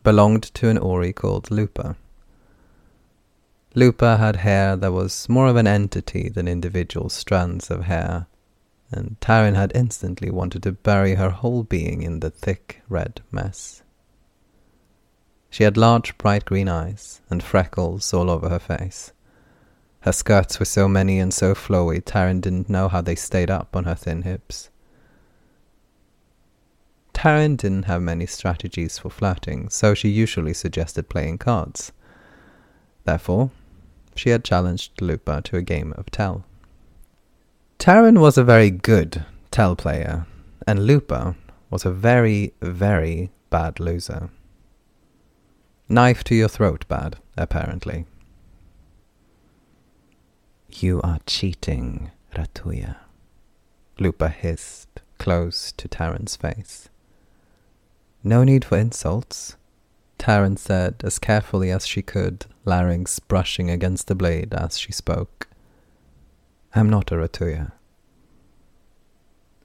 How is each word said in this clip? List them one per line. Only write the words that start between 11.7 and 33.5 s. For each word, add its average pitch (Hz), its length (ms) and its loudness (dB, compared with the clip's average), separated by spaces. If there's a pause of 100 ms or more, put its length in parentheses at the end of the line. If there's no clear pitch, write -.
in 82 180 -6
the 78 80 -4
thick - 600 -8
red 87 400 -6
mess. - 520 -10 (1700)
She - 160 0
had 104 140 4
large 117 400 4
bright 101 260 2
green 98 240 -2
eyes 87 600 -8
and 87 120 -2
freckles 90 680 -2
all 90 160 0
over 85 220 0
her 85 80 -2
face. - 540 -10 (880)
Her 90 120 0
skirts - 460 2
were 101 80 -2
so 98 200 2
many 95 320 2
and 92 140 0
so 95 220 2
flowy, 87 480 0
Taryn 92 400 0
didn't 92 260 -4
know 95 200 0
how 87 120 -2
they 85 140 -2
stayed 90 360 -2
up - 240 -4
on 87 100 -2
her 85 100 -4
thin 87 260 -6
hips. - 480 -10 (2500)
Taryn 151 420 2
didn't 95 280 -2
have 87 180 -2
many 85 240 -2
strategies 87 720 -6
for 92 100 -12
flirting, 90 600 -6
so 104 240 2
she 104 160 -2
usually 101 420 -2
suggested - 560 -6
playing 82 300 -6
cards. - 520 -6 (1120)
Therefore, 95 460 0 (640)